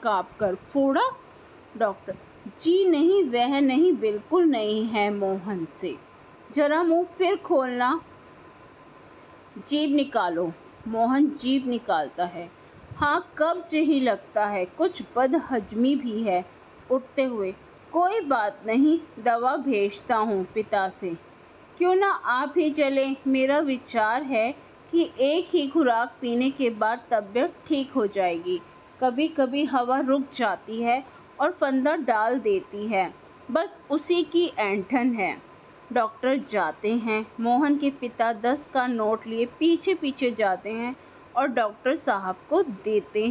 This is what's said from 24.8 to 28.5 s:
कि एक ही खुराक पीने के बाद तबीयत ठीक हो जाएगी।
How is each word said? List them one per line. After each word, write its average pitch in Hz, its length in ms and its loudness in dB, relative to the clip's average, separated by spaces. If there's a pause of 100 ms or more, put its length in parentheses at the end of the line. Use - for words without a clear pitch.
कि 330 160 2 (120)
एक 311 280 2
ही 294 200 0
खुराक 262 520 0
पीने 247 300 0
के 269 220 -2
बाद 220 380 -2
तबीयत 233 440 -2 (120)
ठीक 269 260 -2
हो 233 140 0
जाएगी। 180 540 -2 (400)